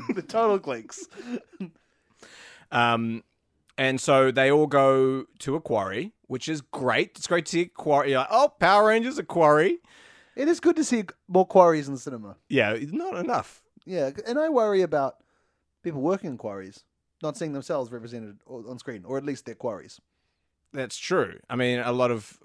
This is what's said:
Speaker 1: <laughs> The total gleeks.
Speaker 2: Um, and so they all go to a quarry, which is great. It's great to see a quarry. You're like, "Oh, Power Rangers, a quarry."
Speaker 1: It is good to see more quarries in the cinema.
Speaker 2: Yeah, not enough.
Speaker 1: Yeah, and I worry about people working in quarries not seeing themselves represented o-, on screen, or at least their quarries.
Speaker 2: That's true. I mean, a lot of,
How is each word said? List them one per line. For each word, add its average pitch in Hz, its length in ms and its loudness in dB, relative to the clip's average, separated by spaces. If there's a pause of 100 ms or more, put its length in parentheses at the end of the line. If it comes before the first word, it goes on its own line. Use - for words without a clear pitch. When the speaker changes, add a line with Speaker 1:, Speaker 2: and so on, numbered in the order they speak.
Speaker 1:
<laughs> - 80 -6
The 185 60 -6
total 214 360 0
gleeks. 123 420 -10 (1700)
Speaker 2:
Um, 117 520 0 (540)
and 131 220 0
so 135 320 4
they 135 180 2
all 151 180 4
go 135 580 2 (140)
to 139 160 -4
a 165 60 -6
quarry, 107 520 -4 (140)
which 127 200 -8
is 156 140 -6
great. 131 560 -2
It's - 100 -10
great 170 200 0
to - 40 -10
see 170 100 0
a 180 40 -2
quarry. 143 460 0
You're 131 80 2
like, 127 120 -2
"Oh, 269 260 4
Power 202 300 6
Rangers, 233 300 0
a 170 60 -6
quarry." 160 560 4 (580)
Speaker 1:
It 277 100 0
is 339 140 0
good 330 160 4
to 320 80 0
see 226 180 0 (240)
more 185 180 4
quarries 165 420 6
in 139 60 -8
the 131 60 -8
cinema. 110 380 -14 (100)
Speaker 2:
Yeah, 117 300 2 (140)
not 349 260 -6
enough. 240 460 -6 (220)
Speaker 1:
Yeah, 151 260 -4 (140)
and 240 140 -4
I 320 100 0
worry 214 320 2
about 151 360 -2 (680)
people 151 180 -6
working 175 300 -2
in 120 60 -10
quarries 98 460 -12 (380)
not 151 160 -8
seeing 156 160 -8
themselves 135 380 -6
represented 113 560 -14
o-, 117 220 -16
on 127 100 -14
screen, 107 260 -14
or 131 120 -6
at 139 60 -6
least 143 220 -8
their 117 100 -14
quarries. 101 460 -10 (720)
Speaker 2:
That's 131 240 -8
true. 135 420 -2 (100)
I 120 60 -8
mean, 123 240 0
a 120 140 -4
lot 123 180 2
of, 110 340 -8